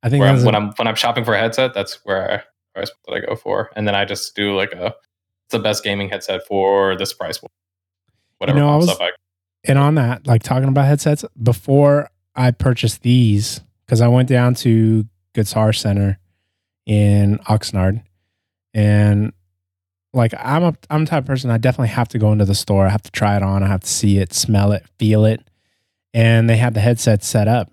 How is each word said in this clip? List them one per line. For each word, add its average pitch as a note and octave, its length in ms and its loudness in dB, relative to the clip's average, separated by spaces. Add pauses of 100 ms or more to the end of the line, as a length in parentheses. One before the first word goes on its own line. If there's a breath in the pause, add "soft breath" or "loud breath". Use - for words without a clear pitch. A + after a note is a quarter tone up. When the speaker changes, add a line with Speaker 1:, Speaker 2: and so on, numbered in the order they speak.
Speaker 1:
I B2 40 0
think C#3 120 2
Speaker 2:
Where C3+ 80 4
I'm, C3+ 80 4
Speaker 1:
that's A#2+ 80 4
a - 20 6
Speaker 2:
when A2 80 4
I'm, G#2 220 -2
when A#2 100 -2
I'm A2+ 80 -2
shopping A#2 300 -2
for A2+ 100 0
a G2 40 0
headset, A#2 360 -2
that's G2 200 -6 (100)
where F#2+ 280 -4
I, G2 100 -6 (320)
price - 160 -8
point - 180 -20
that - 160 -8
I - 20 -8
go G#2 80 -4
for, G2 400 -8
and G#2+ 140 -4
then G2+ 80 -2
I G2+ 80 -2
just - 320 -10
do, G2+ 180 -2
like, G2 180 -4
a, F2 160 -8
it's - 640 -18
the A#2+ 60 -2
best G#2 240 -2
gaming G2+ 280 -6
headset F#2+ 360 -8
for G2 500 0
this F#2+ 160 -8
price E2 260 -10
point. - 120 -20 (880)
Whatever C#3 220 0
Speaker 1:
You C#3+ 60 4
know, D3 40 4
I D3 40 2
Speaker 2:
pops E3 120 2
Speaker 1:
was - 100 0
Speaker 2:
up, - 60 -10
I F2+ 80 -4 (540)
Speaker 1:
and C#3 160 2
on D3 160 2
that, B2+ 320 -2
like, A#2 160 2
talking C3 240 -2
about C3+ 180 2
headsets, D3 380 0 (180)
before C#3+ 640 2 (280)
I B2+ 160 2
purchased - 500 -2
these, A#2 600 2 (260)
'cause A2+ 120 2
I A#2+ 60 4
went B2 220 2
down B2 280 2
to A2 520 2 (260)
Guitar A2 380 0
Center G2+ 460 -2 (680)
in G2+ 520 2 (100)
Oxnard, G#2 540 -2 (760)
and, G#2 560 2 (800)
like, A#2 260 0
I'm D#3 260 -2
a, E3 100 0 (160)
I'm D3+ 140 -2
the D3 60 -6
type D3+ 120 -2
of C3 40 -10
person, C3 240 -4
I A2+ 80 0
definitely B2 300 0
have A#2 200 -4
to A#2 100 -8
go G#2+ 140 2
into G#2+ 120 2
the G2 100 0
store. G2 320 0
I F#2 40 2
have A2+ 140 -2
to - 80 -20
try G2+ 240 0
it G2 60 0
on. G2 200 0
I G2 60 0
have F#2 140 -2
to - 60 -12
see G2 300 0
it, F#2+ 160 -2
smell G2+ 380 0
it, G2+ 120 -4 (140)
feel G#2+ 260 2
it. A2 160 0 (720)
And A2+ 380 4
they A2+ 60 4
had A#2 180 0
the G#2+ 60 -2
headset A2+ 440 0
set G#2+ 240 0
up. A#2 240 -2